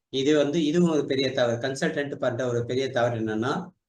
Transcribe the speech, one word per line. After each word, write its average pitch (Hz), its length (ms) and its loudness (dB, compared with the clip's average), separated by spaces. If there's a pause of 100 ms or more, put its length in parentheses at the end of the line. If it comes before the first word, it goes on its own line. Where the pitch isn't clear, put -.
(140)
இது 139 240 2
வந்து, 147 280 2
இதுவும் 170 260 4
ஒரு 143 140 2
பெரிய 135 260 0
தவறு. 120 260 0
கன்சல்டன்ட் 139 580 -4
பண்ற 127 320 -2
ஒரு 120 180 -2
பெரிய 127 240 -2
தவறு 120 280 0
என்னன்னா, 110 360 -2 (360)